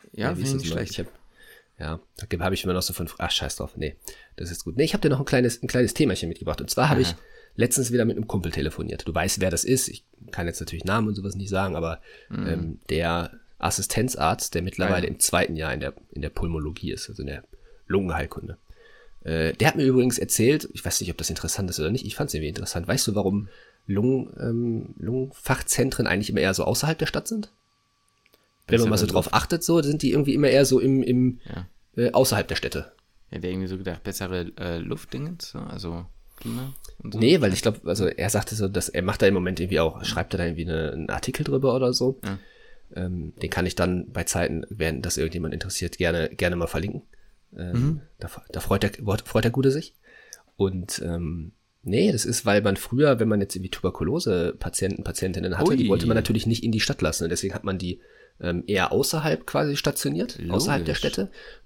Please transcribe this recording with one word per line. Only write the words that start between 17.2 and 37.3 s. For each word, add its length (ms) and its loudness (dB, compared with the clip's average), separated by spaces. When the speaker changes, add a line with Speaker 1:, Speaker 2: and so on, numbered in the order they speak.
Speaker 2:
in 60 -6
der 160 -10
Lungenheilkunde. 680 -2
Äh, 300 0
der 160 2
hat 60 2
mir 100 2
übrigens 320 6
erzählt, 560 2
ich 100 -12
weiß 180 -2
nicht, 100 -4
ob 60 -8
das 120 -4
interessant 400 -4
ist 100 -4
oder 120 0
nicht, 140 -2
ich 100 -8
fand's 180 -4
irgendwie 160 -2
interessant. 380 -4
Weißt 200 2
du, 80 0
warum 320 2
Lungen-, 520 2
ähm, 600 -2
Lungenfachzentren 1080 0
eigentlich 220 0
immer 120 0
eher 120 4
so 100 0
außerhalb 340 0
der 100 -2
Stadt 200 -4
sind? 240 -6
Wenn 140 6
man 60 6
Speaker 1:
Bessere 40 4
Speaker 2:
mal 80 4
so 80 4
drauf 180 2
Speaker 1:
Luft. 80 0
Speaker 2:
achtet, 300 2
so, 180 6
sind 220 0
die 80 4
irgendwie 240 4
immer 120 6
eher 160 8
so 160 6
im, 220 4
im, 380 4
Speaker 1:
Ja. 180 -10
Speaker 2:
äh, 100 4
außerhalb 360 4
der 80 -4
Städte. 360 -4
Speaker 1:
Ja, 80 -8
der 100 -4
irgendwie 180 -2
so 100 -4
gedacht, 260 -8
bessere, 560 -4
äh, 180 -4
Luftdingens, 720 -8
so, 80 -12
also 460 -8
ne? 280 -8
Und 140 -10
so. 60 -4
Speaker 2:
Nee, 220 8